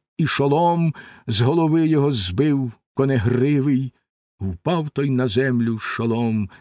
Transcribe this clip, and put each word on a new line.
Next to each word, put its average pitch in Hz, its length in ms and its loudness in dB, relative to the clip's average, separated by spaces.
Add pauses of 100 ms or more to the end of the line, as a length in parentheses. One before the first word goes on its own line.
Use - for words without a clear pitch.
(180)
і 156 100 2
шолом 165 640 2 (340)
з 117 140 0
голови 156 460 2
його 147 240 2
збив 123 600 0 (220)
конегривий. 135 1000 0 (460)
Впав 147 500 -4
той 139 200 -2
на 127 180 0
землю 117 500 0
шолом, 113 720 -2 (120)